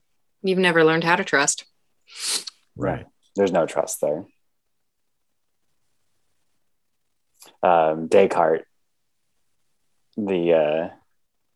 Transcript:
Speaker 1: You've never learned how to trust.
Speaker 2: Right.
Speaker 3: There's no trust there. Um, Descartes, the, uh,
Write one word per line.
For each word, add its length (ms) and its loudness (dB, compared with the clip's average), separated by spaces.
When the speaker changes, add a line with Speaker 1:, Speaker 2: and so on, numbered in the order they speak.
Speaker 1:
You've 160 -2
never 260 2
learned 200 2
how 120 2
to 80 -4
trust. 400 -2
Speaker 2:
Right. 300 -6
Speaker 3:
There's 160 2
no 140 2
trust 340 -6
there. 240 -4
Um, 460 2
Descartes, 560 2
the, 360 0
uh, 360 0